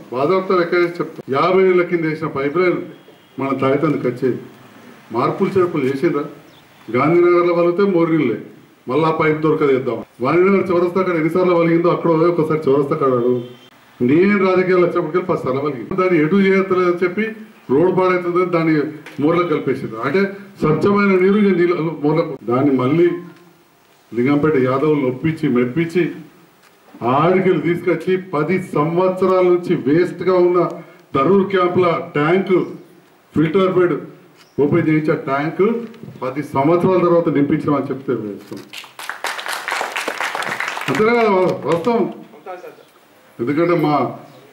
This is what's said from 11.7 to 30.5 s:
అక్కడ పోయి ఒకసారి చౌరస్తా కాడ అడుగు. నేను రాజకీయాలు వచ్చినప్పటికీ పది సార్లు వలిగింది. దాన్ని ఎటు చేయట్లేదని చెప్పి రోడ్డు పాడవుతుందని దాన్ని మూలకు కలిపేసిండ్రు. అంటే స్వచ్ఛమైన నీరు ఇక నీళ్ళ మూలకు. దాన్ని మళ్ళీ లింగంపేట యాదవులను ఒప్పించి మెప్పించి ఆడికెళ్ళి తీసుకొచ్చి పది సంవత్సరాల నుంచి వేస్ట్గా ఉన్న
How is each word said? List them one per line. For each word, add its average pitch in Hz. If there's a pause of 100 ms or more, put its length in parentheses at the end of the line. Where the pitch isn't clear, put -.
అక్కడ 165
పోయి 160
ఒకసారి 160
చౌరస్తా 143
కాడ 135
అడుగు. 123 (600)
నేను 190
రాజకీయాలు 185
వచ్చినప్పటికీ 175
పది 170
సార్లు 135
వలిగింది. 139
దాన్ని 180
ఎటు 175
చేయట్లేదని 190
చెప్పి 180 (480)
రోడ్డు 170
పాడవుతుందని 180
దాన్ని 160 (420)
మూలకు 170
కలిపేసిండ్రు. 127
అంటే 147 (360)
స్వచ్ఛమైన 202
నీరు 196
ఇక 196
నీళ్ళ 175
మూలకు. 156
దాన్ని 131
మళ్ళీ 143 (1040)
లింగంపేట 147
యాదవులను 135
ఒప్పించి 156
మెప్పించి 151 (920)
ఆడికెళ్ళి 165
తీసుకొచ్చి 170
పది 170
సంవత్సరాల 185
నుంచి 175
వేస్ట్గా 160
ఉన్న 175 (460)